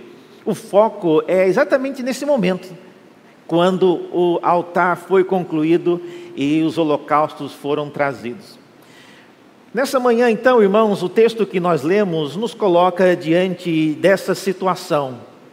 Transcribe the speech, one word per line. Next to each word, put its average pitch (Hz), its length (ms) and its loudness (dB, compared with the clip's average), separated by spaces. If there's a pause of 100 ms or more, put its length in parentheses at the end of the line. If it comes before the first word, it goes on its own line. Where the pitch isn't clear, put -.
(440)
o 220 100 -2
foco 190 720 2
é 185 220 2
exatamente 262 520 0
nesse 254 240 -6
momento, 196 440 -2 (760)
quando 175 680 2
o 175 280 0
altar 175 560 0
foi 180 280 2
concluído 170 760 0 (360)
e 147 260 0
os 160 160 -2
holocaustos 147 760 -2
foram 147 380 -6
trazidos. 120 640 -6 (1160)
Nessa 269 240 -2
manhã, 247 320 4
então, 240 320 4
irmãos, 202 400 2
o 180 60 -2
texto 226 360 2
que 190 140 -4
nós 170 240 0
lemos 160 540 0
nos 226 180 -6
coloca 180 600 2
diante 160 840 0
dessa 185 320 2
situação. 160 1000 -4 (180)